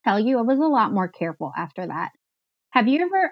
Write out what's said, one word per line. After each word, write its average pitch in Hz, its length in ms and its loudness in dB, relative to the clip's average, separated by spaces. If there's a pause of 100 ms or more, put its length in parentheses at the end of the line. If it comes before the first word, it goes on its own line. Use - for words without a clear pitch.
tell 202 160 2
you, 247 200 2
I 226 40 0
was 262 160 2
a 302 40 2
lot 262 300 2
more 185 140 0
careful 160 500 -8
after 170 300 -8
that. 160 240 -8 (600)
Have 240 160 2
you 285 180 2
ever, 381 260 0